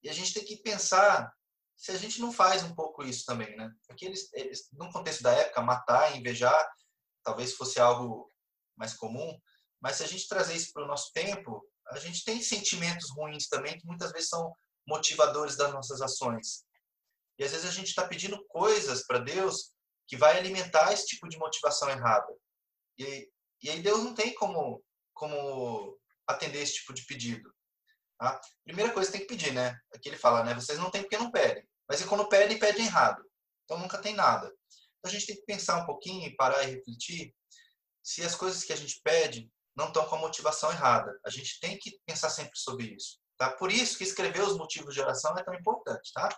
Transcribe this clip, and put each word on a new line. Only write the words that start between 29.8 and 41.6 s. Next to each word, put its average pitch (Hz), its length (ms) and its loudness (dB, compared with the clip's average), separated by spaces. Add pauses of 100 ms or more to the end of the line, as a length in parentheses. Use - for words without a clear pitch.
Aqui - 140 -12
ele - 100 -10
fala, 117 240 6
né? 120 100 0
"Vocês 123 260 -4
não 180 120 -2
têm 196 120 -4
porque 202 140 -4
não 240 140 -2
pedem." - 340 2 (240)
Mas 143 120 -2
e - 60 -4
quando - 220 0
pedem, 208 300 8
pedem 214 280 4
errado. 160 360 4 (420)
Então 160 140 -6
nunca 185 200 -6
tem 202 160 -4
nada. 139 320 4 (520)
Então - 80 -14
a 180 40 -6
gente 202 160 -4
tem 208 100 -10
que - 80 -20
pensar 175 380 -2
um - 40 -6
pouquinho 180 400 -8
e 131 100 -12
parar 135 280 4
e 131 100 -4
refletir 127 600 -10 (680)
se - 220 -6
as - 100 -2
coisas 180 300 -2
que - 80 -6
a 147 40 -2
gente 147 260 -8
pede 151 480 2 (260)
não 151 120 -2
estão 156 180 2
com 160 100 -4
a 156 40 -4
motivação 156 500 -2
errada. 143 540 2
A - 60 -6
gente - 300 -10